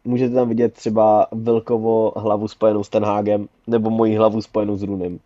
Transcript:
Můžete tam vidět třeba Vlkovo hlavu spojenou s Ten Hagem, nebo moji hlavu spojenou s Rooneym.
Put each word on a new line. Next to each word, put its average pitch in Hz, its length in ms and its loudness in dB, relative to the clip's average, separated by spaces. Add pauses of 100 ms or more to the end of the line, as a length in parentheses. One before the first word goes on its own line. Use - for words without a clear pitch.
Můžete 123 300 -2
tam 123 140 2
vidět 113 240 0
třeba 107 580 2
Vlkovo 113 840 0
hlavu 104 320 -2
spojenou 107 360 0
s - 60 -10
Ten 107 160 0
Hagem, 104 420 -2 (200)
nebo 113 220 0
moji 113 280 2
hlavu 110 240 2
spojenou 104 360 -4
s 98 60 -8
Rooneym. 92 420 -6